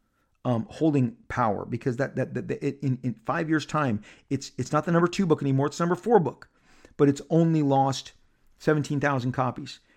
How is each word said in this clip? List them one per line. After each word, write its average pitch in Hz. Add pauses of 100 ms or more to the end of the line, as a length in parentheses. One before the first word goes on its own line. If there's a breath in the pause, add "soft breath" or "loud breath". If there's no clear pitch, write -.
(440)
um, 117
holding 143 (140)
power 104
because 123
that, 131
that, 127
that, 123
that -
it, 139
in, 127
in 123 (100)
five 160
years' 156
time, 131 (280 loud breath)
it's, 135
it's 127
not 151
the 175
number 170
two 190
book 156
anymore. 139
It's 151
the 175
number 175
four 214
book, - (480 soft breath)
but 143
it's 143
only 165
lost 135 (480)
seventeen 151
thousand 131
copies. - (180 soft breath)